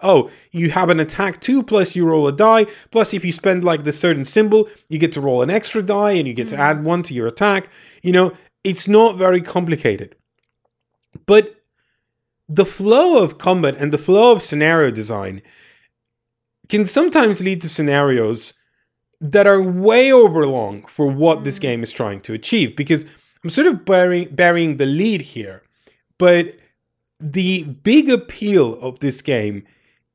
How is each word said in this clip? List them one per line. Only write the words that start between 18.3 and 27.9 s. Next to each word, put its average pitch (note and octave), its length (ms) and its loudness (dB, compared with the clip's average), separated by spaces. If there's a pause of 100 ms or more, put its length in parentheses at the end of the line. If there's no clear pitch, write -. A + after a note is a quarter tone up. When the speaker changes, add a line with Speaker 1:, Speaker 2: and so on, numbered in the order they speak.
Speaker 1:
that G3 280 2
are G3 140 6
way G#3+ 500 2
overlong C#3 720 2
for D3 220 -2
what D3+ 380 0
this C#3 120 -8
Speaker 2:
Mm. - 40 -16
Speaker 1:
game A#2+ 220 -4
is - 80 -10
trying G2+ 300 -8
to A2 120 -14
achieve, C3 420 -2
because D3 300 -2 (380)
I'm E3 60 -10
sort C#4 180 0
of A#3+ 180 -2
burying, F3+ 500 2
burying E3+ 420 0
the C#3 80 -2
lead E3+ 360 -2
here, G2 420 -16 (540)
but F3 380 2 (640)
the F3+ 440 -4
big A#3+ 460 0